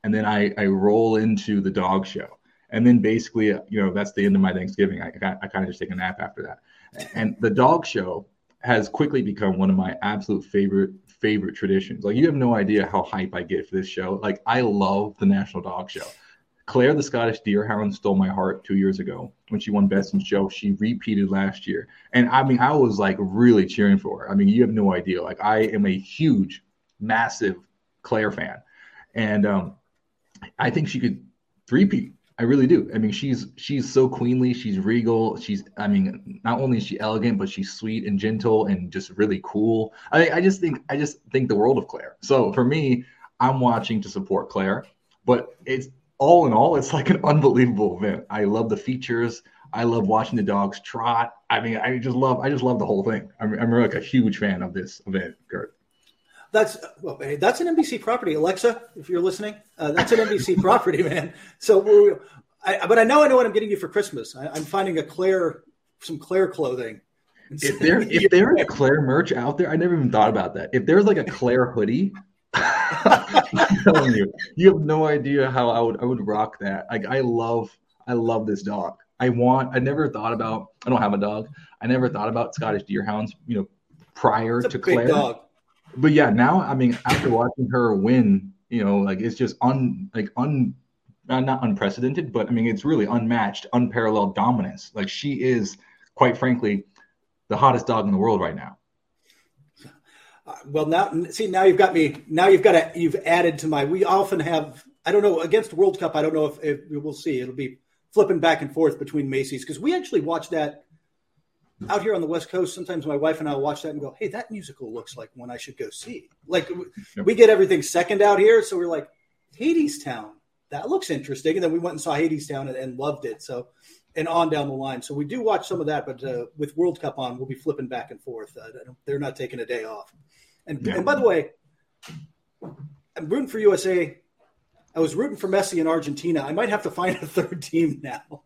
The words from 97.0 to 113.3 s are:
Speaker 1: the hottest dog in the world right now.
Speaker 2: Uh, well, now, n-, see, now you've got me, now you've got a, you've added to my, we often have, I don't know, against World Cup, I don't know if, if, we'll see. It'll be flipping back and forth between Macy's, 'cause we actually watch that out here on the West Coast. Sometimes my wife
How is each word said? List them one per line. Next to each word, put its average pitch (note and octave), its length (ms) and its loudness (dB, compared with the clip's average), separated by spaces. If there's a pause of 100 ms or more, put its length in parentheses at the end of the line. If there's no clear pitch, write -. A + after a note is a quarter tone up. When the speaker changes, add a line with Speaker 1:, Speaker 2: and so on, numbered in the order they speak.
Speaker 1:
the G#2+ 100 -2
hottest B2 280 4
dog A2+ 200 0
in G#2 60 0
the F#2+ 60 2
world G#2 240 2
right D#2+ 140 -4
now. - 240 -16 (1700)
Speaker 2:
Uh, C#3+ 80 -14 (100)
well, D3 220 -2
now, F#3 220 2
n-, E3+ 220 -4
see, A3 140 -4
now F#3+ 160 0
you've F#3+ 160 8
got F#3+ 160 6
me, D#3 340 0
now E3+ 200 4
you've G3 160 8
got G3+ 100 8
a, D#3+ 220 4
you've E3+ 280 0
added E3+ 360 2
to D3+ 80 -6
my, D3 180 0
we F3+ 180 0
often G3 360 2
have, D#3 440 -4 (220)
I E3+ 60 0
don't G3+ 100 4
know, F#3 200 2
against E3+ 340 0
World F#3+ 240 2
Cup, E3 160 -4
I D3+ 80 2
don't D#3 100 0
know D3+ 140 0
if, - 160 -10
if, D3 160 -2 (100)
we'll D3 240 -8
see. C#3 260 -6
It'll B2+ 140 -8
be B2+ 240 -10 (340)
flipping G3 280 2
back D#3+ 240 2
and C#3 100 -10
forth D#3 240 0
between C#3 320 -6
Macy's, C3+ 340 -6
'cause C#3+ 160 -12
we C#4 160 -2
actually B3 260 -2
watch D#3+ 280 -6
that D3+ 360 -4 (1040)
out G3+ 120 0
here G#3 140 -2
on F3+ 60 -2
the D#3+ 60 -4
West D#3+ 200 -6
Coast. F#3 260 -4
Sometimes F3 320 -8
my D3 120 -2
wife D#3 240 -2